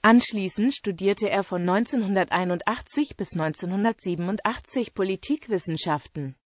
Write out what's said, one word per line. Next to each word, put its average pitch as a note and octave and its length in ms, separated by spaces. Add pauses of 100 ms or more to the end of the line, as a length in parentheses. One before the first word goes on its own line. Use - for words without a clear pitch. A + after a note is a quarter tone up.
Anschließend A3 720
studierte G3 560
er G3 140
von F3 200
neunzehnhunderteinundachtzig F#3+ 1500
bis F#3 200
neunzehnhundertsiebenundachtzig F#3+ 1600
Politikwissenschaften, F3 1400 (140)